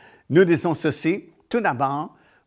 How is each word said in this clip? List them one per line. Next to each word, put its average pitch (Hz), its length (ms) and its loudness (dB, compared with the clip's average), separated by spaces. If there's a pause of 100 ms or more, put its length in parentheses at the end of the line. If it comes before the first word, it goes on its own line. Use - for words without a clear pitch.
(300)
Nous 170 160 6
disons 170 300 0
ceci, « 160 480 -4 (260)
Tout 233 120 -2
d'abord, 143 540 -4 (320)